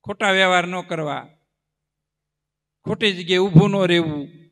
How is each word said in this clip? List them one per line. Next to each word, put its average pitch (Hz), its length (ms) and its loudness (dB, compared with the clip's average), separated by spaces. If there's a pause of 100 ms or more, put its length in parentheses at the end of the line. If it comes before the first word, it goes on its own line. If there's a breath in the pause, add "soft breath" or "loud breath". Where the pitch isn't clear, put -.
ખોટા 208 280 -2
વ્યવહાર 185 360 2
ન 180 140 -8
કરવા, 151 480 -8 (1500)
ખોટી 208 280 -2
જગ્યાએ 180 260 -2
ઊભું 190 320 4
ન 196 180 0
રહેવું 156 400 -2 (240)